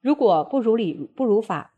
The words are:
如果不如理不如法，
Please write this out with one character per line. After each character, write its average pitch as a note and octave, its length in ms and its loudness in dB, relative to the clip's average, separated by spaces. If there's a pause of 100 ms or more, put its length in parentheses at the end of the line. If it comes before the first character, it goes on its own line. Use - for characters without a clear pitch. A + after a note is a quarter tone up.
如 C#4 140 0
果 G3 300 2
不 C4+ 160 -4
如 A3+ 160 2
理 F#3+ 180 -2
不 C#3+ 300 -8
如 A3 180 2
法， F3 360 -8